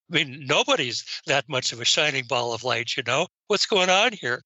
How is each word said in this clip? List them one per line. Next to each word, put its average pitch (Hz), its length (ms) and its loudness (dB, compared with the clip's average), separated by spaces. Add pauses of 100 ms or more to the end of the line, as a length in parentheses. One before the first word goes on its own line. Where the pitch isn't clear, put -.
(120)
I - 40 0
mean, 147 300 -2
nobody's 151 580 0 (220)
that 139 240 0
much 131 240 -2
of 117 80 -10
a 120 40 -2
shining 143 400 2
ball 120 280 -2
of 110 100 -6
light, 120 320 -2
you 131 80 -4
know? 135 240 0 (200)
What's 202 180 2
going 185 240 2
on 202 240 4
here? 123 320 -4